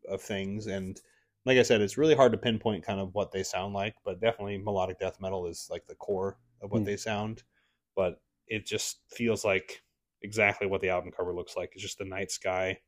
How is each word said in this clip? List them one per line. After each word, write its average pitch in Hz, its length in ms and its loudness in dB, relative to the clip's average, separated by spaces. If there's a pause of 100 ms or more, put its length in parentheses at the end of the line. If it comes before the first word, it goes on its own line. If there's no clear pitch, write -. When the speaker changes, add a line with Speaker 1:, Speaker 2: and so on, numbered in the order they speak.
Speaker 1:
of 98 120 -4
things, 107 460 -4
and 196 340 -6 (460)
like 131 120 8
I 120 40 8
said, 113 180 6
it's 101 180 2
really 156 160 8
hard 131 180 8
to 104 60 0
pinpoint 110 460 0
kind 98 160 -2
of 95 140 -6
what 101 180 -2
they 95 100 -2
sound 101 320 -4
like, 98 200 -2 (100)
but 92 160 -6
definitely 101 380 0
melodic 95 400 -2
death 92 220 -4
metal 92 260 -4
is, 85 240 -10
like, 87 160 -10
the 80 80 -16
core 98 440 -4 (240)
of 98 80 -12
what 117 100 0
Speaker 2:
Hmm. 104 40 0
Speaker 1:
they 101 120 -2
sound, 107 460 -4 (520)
but 92 260 0 (280)
it 107 180 -6
just - 340 -6 (100)
feels 113 340 0
like 95 380 0 (400)
exactly 104 440 2
what 95 140 0
the 95 80 0
album 90 240 0
cover 90 220 -4
looks 87 220 -8
like. 90 180 -6
It's 95 80 -14
just 98 160 -10
the 104 60 -8
night 95 260 -6
sky 92 580 -2